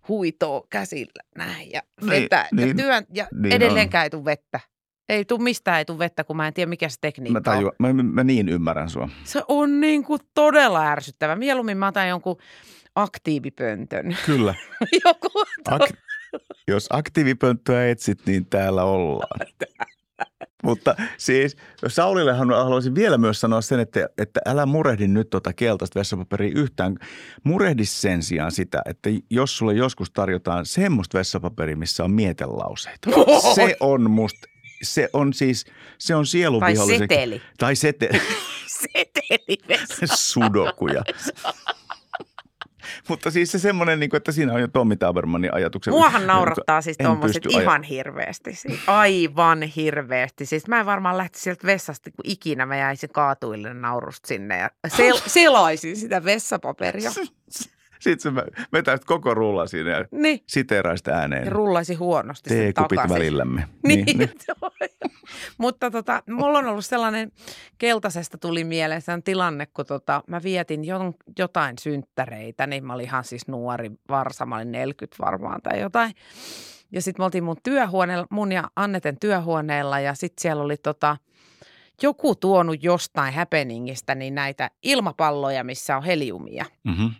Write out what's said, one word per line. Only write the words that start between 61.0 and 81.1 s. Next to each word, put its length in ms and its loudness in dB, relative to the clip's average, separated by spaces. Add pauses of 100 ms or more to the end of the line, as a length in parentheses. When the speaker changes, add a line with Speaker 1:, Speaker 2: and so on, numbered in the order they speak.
Speaker 2:
ääneen. 360 -2
Speaker 1:
Ja 60 -4
rullaisi 440 0
huonosti 560 -4
sen 80 4
Speaker 2:
Teekupit 380 2
Speaker 1:
takaisin. 180 2
Speaker 2:
välillämme. 540 0 (180)
Speaker 1:
Niin. 180 6
Speaker 2:
Niin, 140 2
niin. 200 2
Speaker 1:
<laughs> 1200 -10
Mutta 320 -2
tota, 400 -2
mulla 280 2
on 100 0
ollut 160 -4
sellainen, 480 -2 (460)
keltaisesta 600 -2
tuli 260 -2
mieleen 380 -2
sellainen 200 -6
tilanne, 440 -2
kun 200 -10
tota, 400 -2
mä 160 -8
vietin 420 -4
jon-, 300 -6 (240)
jotain 420 -2
synttäreitä, 840 -6
niin 200 -8
mä 80 -8
olin 120 -8
ihan 180 -4
siis 240 -14
nuori 420 -8 (180)
varsa, 380 -4
mä 100 -8
olin 160 -8
neljäkymmentä 520 -8
varmaan 380 -4
tai 180 -2
jotain. 320 -2 (800)
Ja 100 -4
sit 160 -6
me 60 0
oltiin 200 -2
mun 180 -4
työhuoneella, 680 0
mun 220 -2
ja 240 -4
Anneten 440 -4
työhuoneella 800 -2
ja 140 -2
sit 240 -8
siellä 240 -2
oli 140 -2
tota, 400 -2 (840)